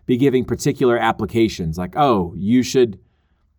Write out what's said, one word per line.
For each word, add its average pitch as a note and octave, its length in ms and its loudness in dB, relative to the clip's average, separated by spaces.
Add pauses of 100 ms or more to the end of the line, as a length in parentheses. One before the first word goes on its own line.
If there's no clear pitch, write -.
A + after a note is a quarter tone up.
be B2 120 0
giving B2+ 260 2
particular A#2+ 540 0
applications A2 800 -2
like, F2+ 180 -8
"Oh, G#2+ 400 2
you A#2 260 2
should A#2+ 380 0 (600)